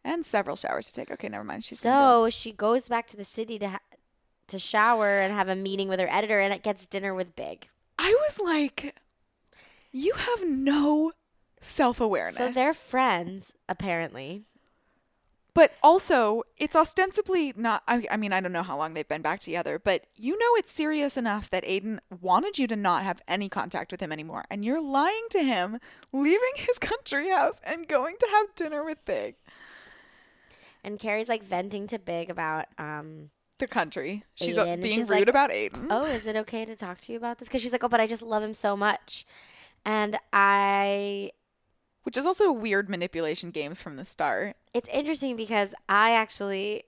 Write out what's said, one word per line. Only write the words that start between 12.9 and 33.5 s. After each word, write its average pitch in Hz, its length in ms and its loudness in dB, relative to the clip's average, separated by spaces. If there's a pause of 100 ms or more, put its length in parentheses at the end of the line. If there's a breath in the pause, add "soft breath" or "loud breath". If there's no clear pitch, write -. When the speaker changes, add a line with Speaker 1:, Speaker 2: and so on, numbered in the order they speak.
Speaker 2:
apparently. 170 760 -6 (1120)
Speaker 1:
But 320 160 10 (100)
also, 262 640 6 (140)
it's 302 180 -2
ostensibly 359 800 2
not, 226 320 -2
I, 240 240 0
I 214 60 -2
mean, 202 160 -2
I 190 80 2
don't 180 100 -4
know 170 100 -2
how 185 160 -6
long 156 160 -4
they've 156 140 -6
been 156 140 -4
back 160 180 -2
together, 165 400 -4
but 190 340 0
you 269 240 -4
know 466 180 6
it's - 140 2
serious 302 460 0
enough 214 340 -2
that 185 140 -2
Aiden 202 360 -4 (200)
wanted 214 400 2
you 254 80 2
to 226 80 -2
not 185 300 2
have 185 200 -4
any 196 220 -2
contact 180 420 -6
with 185 120 -10
him 160 100 -6
anymore. 156 400 -8
And 202 140 -6
you're 294 160 0
lying 320 480 0
to 370 120 2
him, 220 380 0 (320 loud breath)
leaving 302 300 4 (160)
his - 200 0
country 381 520 -4
house 339 340 2
and 330 240 -8
going 302 320 0
to 480 140 4
have 415 220 2
dinner 302 280 -6
with 311 220 -10
Big. - 300 -4 (1500 loud breath)
Speaker 2:
And 202 160 -10
Carrie's, 220 300 -2
like, 226 120 0
venting 196 460 -6
to 220 120 -8
Big 170 300 -6
about, 160 360 -4 (120)
um, 151 520 -12 (300)